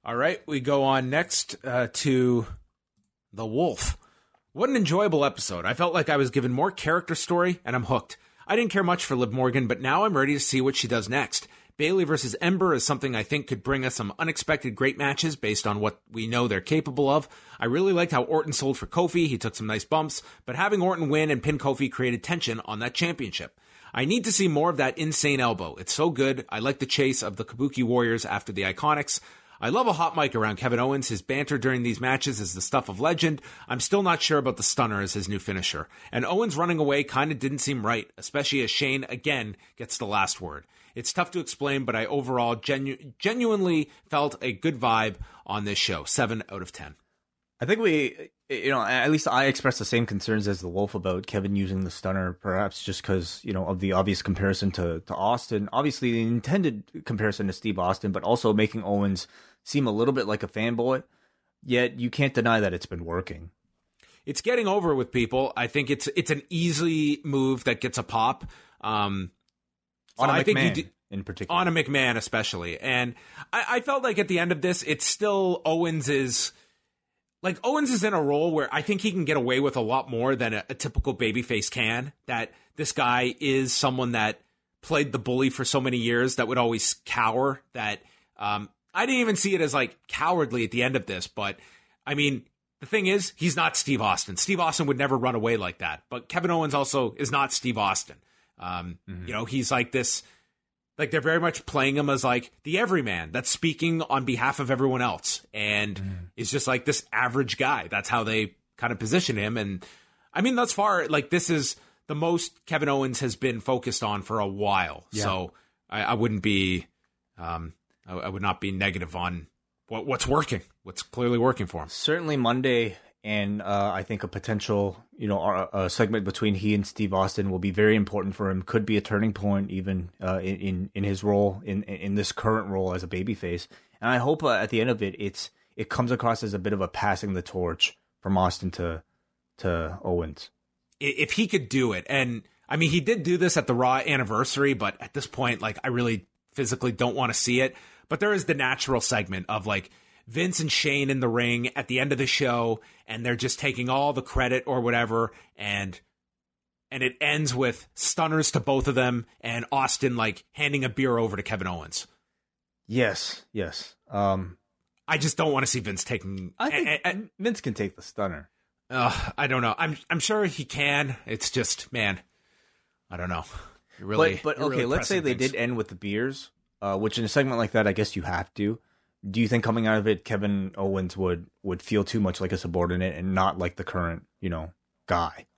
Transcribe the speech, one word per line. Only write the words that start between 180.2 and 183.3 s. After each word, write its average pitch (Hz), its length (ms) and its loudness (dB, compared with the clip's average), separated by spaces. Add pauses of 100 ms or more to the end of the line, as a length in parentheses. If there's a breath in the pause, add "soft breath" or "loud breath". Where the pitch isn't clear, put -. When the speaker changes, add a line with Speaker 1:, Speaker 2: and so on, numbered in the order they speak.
Speaker 2:
Kevin 101 520 -2
Owens 95 380 -2
would, 90 320 0 (160)
would 90 180 -4
feel 104 220 2
too 113 160 -2
much 95 220 0
like 92 100 -2
a 92 60 0
subordinate 87 580 0
and 92 180 -4